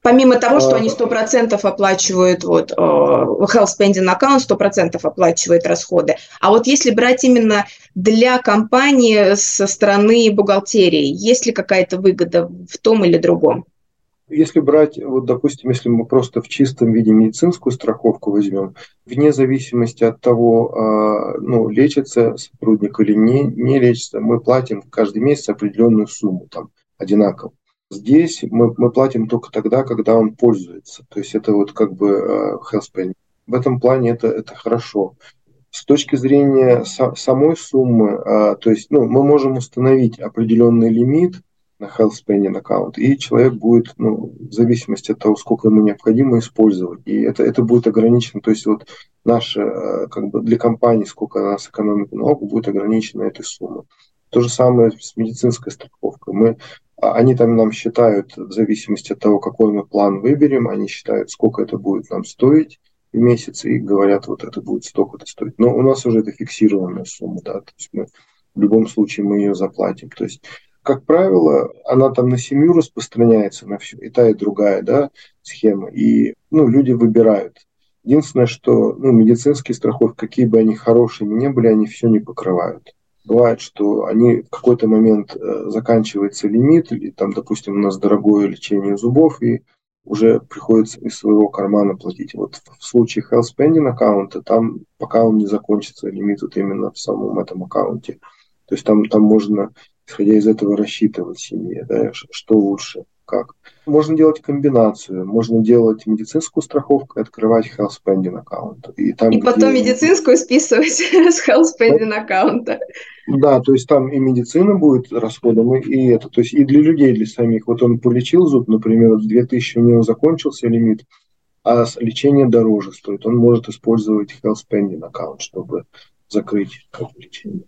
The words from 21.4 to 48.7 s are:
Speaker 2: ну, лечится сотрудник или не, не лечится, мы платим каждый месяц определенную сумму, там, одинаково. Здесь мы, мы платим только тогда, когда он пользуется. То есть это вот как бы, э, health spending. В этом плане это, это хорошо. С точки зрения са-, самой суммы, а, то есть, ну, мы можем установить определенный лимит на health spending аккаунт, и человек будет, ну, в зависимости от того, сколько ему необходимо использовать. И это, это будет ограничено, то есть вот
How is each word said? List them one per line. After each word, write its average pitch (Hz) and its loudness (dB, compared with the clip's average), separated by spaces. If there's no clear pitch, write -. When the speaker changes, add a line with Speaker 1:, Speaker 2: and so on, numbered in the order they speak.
Speaker 2:
ну, 113 0
лечится 120 0
сотрудник 107 -2
или 104 0
не, 120 2
не 123 -2
лечится, 120 0
мы 117 0
платим 123 -2
каждый 107 -4
месяц 143 -2
определенную 107 0
сумму, 92 -8
там, 80 -14
одинаково. 101 -2
Здесь 135 0
мы, 117 0
мы 123 2
платим 127 0
только 117 -6
тогда, 110 -2
когда 113 0
он 110 2
пользуется. 92 -2
То 104 -10
есть - -12
это 107 -2
вот 101 0
как 98 -4
бы, 101 0
э, 101 -2
health 107 -4
spending. 92 -8
В 120 -4
этом 127 -2
плане 127 2
это, 117 -4
это - -6
хорошо. 113 -4
С - -18
точки 147 0
зрения 131 2
са-, - -4
самой 147 0
суммы, 117 0
а, 107 0
то - -2
есть, 110 -2
ну, 135 2
мы 131 2
можем 135 2
установить 123 0
определенный 113 2
лимит 147 0
на 104 -14
health 107 0
spending 101 0
аккаунт, 98 -6
и 135 2
человек 120 0
будет, 117 0
ну, 110 -4
в - -18
зависимости 117 -2
от - -6
того, 107 0
сколько - -2
ему 107 4
необходимо 113 0
использовать. 95 0
И 107 -2
это, - -2
это 120 0
будет 120 2
ограничено, 113 0
то 110 -2
есть 107 -2
вот 107 -2